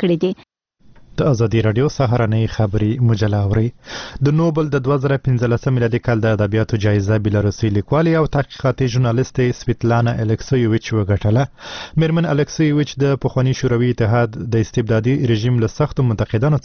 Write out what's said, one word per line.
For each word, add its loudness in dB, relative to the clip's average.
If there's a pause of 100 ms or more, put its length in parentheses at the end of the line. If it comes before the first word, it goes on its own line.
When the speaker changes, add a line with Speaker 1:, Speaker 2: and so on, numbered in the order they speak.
Speaker 1:
کړي 2
دي. 0 (840)
Speaker 2:
د 0
ازادي 2
راډیو 2
سهارنۍ 0
خبري 0 (100)
مجله 2
اورئ. 0 (580)
د 2
نوبل 0
د -2
دوه 0
زره 0
پنځلسم 0
میلادي 0
کال 0
د 0
ادبیاتو 0
جایزه 2
بیلاروسي 0
لیکوالې 0
او 2
تحقیقاتي -2
ژورنالستې 0
سویتلانا 0 (100)
الکسیویچ 0
وګټله. 0 (520)
میرمن 2
الکسیویچ 0
د 0
پخواني 0
شوروي 0
اتحاد 0
د 0
استبدادي 0 (120)
رژیم 0
له 0
سختو -2
منتقدانو 0